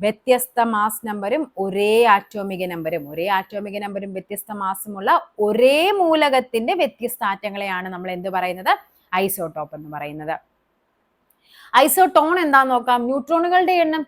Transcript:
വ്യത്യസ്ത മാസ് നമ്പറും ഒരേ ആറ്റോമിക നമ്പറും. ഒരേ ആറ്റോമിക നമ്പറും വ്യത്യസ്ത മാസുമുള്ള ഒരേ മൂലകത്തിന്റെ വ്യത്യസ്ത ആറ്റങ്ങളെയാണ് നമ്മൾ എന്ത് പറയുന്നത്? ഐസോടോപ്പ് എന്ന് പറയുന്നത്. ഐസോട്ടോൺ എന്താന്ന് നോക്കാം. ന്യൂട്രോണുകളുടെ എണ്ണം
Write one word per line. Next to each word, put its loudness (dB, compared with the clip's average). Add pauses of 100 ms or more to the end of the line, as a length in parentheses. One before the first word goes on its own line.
വ്യത്യസ്ത 0
മാസ് -2
നമ്പറും -4
ഒരേ 2
ആറ്റോമിക 0
നമ്പറും. -6
ഒരേ -6
ആറ്റോമിക -4
നമ്പറും -10
വ്യത്യസ്ത -12
മാസുമുള്ള -4 (180)
ഒരേ 4
മൂലകത്തിന്റെ 2
വ്യത്യസ്ത -4
ആറ്റങ്ങളെയാണ് -6
നമ്മൾ -8
എന്ത് -6
പറയുന്നത്? -2 (360)
ഐസോടോപ്പ് -4
എന്ന് -16
പറയുന്നത്. -8 (1400)
ഐസോട്ടോൺ 4
എന്താന്ന് 4
നോക്കാം. 0
ന്യൂട്രോണുകളുടെ 2
എണ്ണം 0